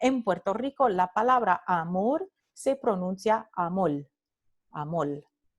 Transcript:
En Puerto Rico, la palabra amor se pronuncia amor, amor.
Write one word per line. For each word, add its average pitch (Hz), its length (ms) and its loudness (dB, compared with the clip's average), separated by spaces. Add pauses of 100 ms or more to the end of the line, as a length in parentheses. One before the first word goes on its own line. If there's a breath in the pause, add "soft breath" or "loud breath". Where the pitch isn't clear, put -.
En 254 240 0
Puerto 185 300 -2
Rico, 262 340 0
la 180 240 0
palabra 226 540 2
amor 190 600 0 (240)
se - 220 -2
pronuncia 214 760 -2
amor, 170 560 0 (640)
amor. 147 520 -4 (340)